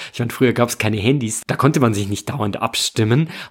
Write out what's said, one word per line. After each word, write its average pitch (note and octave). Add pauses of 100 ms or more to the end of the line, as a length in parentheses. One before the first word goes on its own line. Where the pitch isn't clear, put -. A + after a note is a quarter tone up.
(120)
ich -
meine, A#2+
früher A#2+
gab's A#2
keine A2
Handys, A#2
da -
konnte D#3
man A#2
sich G2
nicht G2+
dauernd G2+
abstimmen, B2 (200)